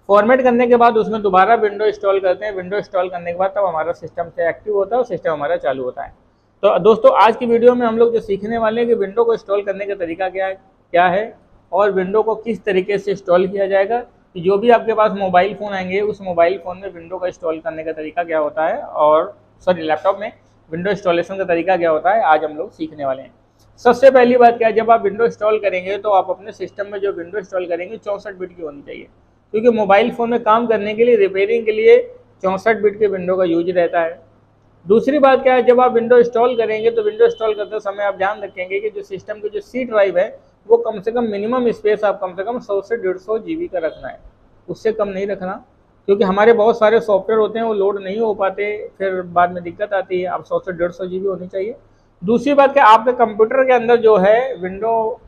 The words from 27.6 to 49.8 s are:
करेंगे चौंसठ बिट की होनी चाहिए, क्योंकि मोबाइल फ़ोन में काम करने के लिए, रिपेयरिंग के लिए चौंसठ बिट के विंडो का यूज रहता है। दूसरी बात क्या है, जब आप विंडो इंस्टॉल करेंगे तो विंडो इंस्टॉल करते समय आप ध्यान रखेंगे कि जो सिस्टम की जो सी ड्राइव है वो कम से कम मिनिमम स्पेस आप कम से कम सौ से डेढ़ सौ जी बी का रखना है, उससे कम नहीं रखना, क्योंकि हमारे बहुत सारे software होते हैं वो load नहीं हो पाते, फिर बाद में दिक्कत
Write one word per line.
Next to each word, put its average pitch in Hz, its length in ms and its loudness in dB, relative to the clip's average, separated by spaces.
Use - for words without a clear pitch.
करेंगे 180 300 -8
चौंसठ 202 380 -10
बिट 180 200 -14
की 180 60 -20
होनी 143 200 -14
चाहिए, 123 260 -18
क्योंकि 220 180 2
मोबाइल 214 400 2
फ़ोन 233 180 -4
में 233 120 -2
काम 233 260 2
करने 214 260 -2
के 220 120 2
लिए, 240 120 6
रिपेयरिंग 202 480 0
के 214 60 2
लिए 226 260 6
चौंसठ 190 340 0
बिट 202 220 0
के 214 80 2
विंडो 185 300 -2
का 190 80 0
यूज 170 260 0
रहता 175 300 0
है। 165 180 -4
दूसरी 233 340 2
बात 262 240 6
क्या 254 100 4
है, 254 100 4
जब 247 180 4
आप 247 120 4
विंडो 233 240 4
इंस्टॉल 240 400 2
करेंगे 220 340 0
तो 226 120 -2
विंडो 214 220 2
इंस्टॉल 226 300 0
करते 202 260 -8
समय 202 220 -6
आप 196 140 -2
ध्यान 202 240 -4
रखेंगे 185 380 -8
कि 214 100 -6
जो 196 140 -10
सिस्टम 208 360 -12
की 208 100 -8
जो 208 120 -8
सी 247 240 -8
ड्राइव 196 340 0
है 220 100 0
वो 226 100 4
कम 220 220 -8
से 220 100 -6
कम 233 180 -4
मिनिमम 220 420 -4
स्पेस 208 320 -2
आप 196 180 -2
कम 185 140 -8
से 190 80 -8
कम 240 180 -8
सौ 202 220 -4
से 233 140 -8
डेढ़ 185 220 -6
सौ 220 200 -6
जी 170 160 -10
बी 170 120 -6
का 180 120 -8
रखना 147 280 -8
है, - 120 -16
उससे 214 260 -4
कम 208 160 -4
नहीं 196 180 -6
रखना, 196 360 -8
क्योंकि 202 160 2
हमारे 202 300 4
बहुत 220 240 4
सारे 220 240 4
software 220 380 0
होते 214 200 -2
हैं 226 60 -4
वो 226 100 -2
load 202 260 0
नहीं 190 180 -6
हो 220 140 -2
पाते, 190 320 -4
फिर 185 260 -4
बाद 175 280 0
में 180 120 -10
दिक्कत 175 300 -8